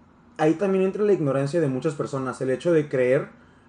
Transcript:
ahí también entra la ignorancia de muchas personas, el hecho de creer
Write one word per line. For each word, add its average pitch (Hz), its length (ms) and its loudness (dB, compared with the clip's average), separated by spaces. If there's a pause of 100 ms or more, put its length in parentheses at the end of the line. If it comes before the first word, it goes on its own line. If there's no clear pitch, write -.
(400)
ahí 156 160 4
también 190 300 0
entra 190 180 -2
la 208 100 4
ignorancia 143 480 0
de 147 60 2
muchas 135 260 -2
personas, 131 480 -6
el 131 80 -2
hecho 131 240 0
de 147 160 2
creer 131 400 2 (400)